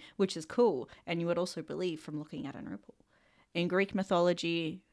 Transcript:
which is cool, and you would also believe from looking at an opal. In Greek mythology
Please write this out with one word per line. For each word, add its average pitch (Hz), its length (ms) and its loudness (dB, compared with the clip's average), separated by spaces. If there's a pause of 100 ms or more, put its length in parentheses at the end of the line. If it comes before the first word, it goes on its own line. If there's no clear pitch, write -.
(160)
which 190 200 2
is 156 80 -8
cool, 190 440 2 (180)
and 170 140 -2
you 170 60 0
would 170 120 2
also 175 240 -4
believe 160 380 -4
from 151 180 -8
looking 147 280 -10
at - 80 -10
an - 180 -12
opal. - 220 -14 (600)
In 175 140 0
Greek 190 260 2
mythology 175 880 2 (100)